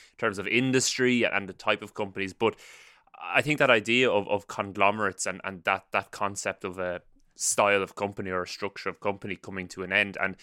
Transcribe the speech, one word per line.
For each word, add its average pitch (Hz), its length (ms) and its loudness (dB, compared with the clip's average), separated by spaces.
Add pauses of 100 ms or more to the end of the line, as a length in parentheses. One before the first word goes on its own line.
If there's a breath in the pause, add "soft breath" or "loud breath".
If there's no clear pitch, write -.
(180 loud breath)
terms 101 220 -2
of 95 80 -8
industry 127 800 2
and 98 240 -2
the 92 40 -12
type - 280 -2
of 107 120 -12
companies. 98 380 -6
But 107 240 2 (640 loud breath)
I 90 200 2
think 147 180 -2
that 143 100 6
idea 117 400 4
of, 98 200 2
of 101 180 -2
conglomerates 101 800 -2
and, 95 180 -6
and 95 220 -10
that, 95 260 0
that 98 200 -2
concept 101 520 -6
of 92 160 -8
a 90 220 -6 (380)
style 101 440 4
of - 120 -8
company 101 360 -4
or 92 100 0
a 90 60 -6
structure - 420 -8
of 87 100 -8
company 101 360 -4
coming 95 320 -10
to 92 160 -10
an 92 100 -2
end. 101 260 2
And 95 240 -2